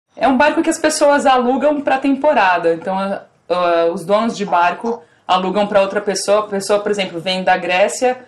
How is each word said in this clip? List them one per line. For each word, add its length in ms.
É 100
um 100
barco 280
que 60
as 100
pessoas 460
alugam 540
pra 180
temporada. 760
Então, 240
a, 240
a, 380
os 180
donos 320
de 80
barco 560
alugam 440
pra 120
outra 200
pessoa. 400
A 80
pessoa, 320
por 100
exemplo, 300
vem 240
da 120
Grécia, 720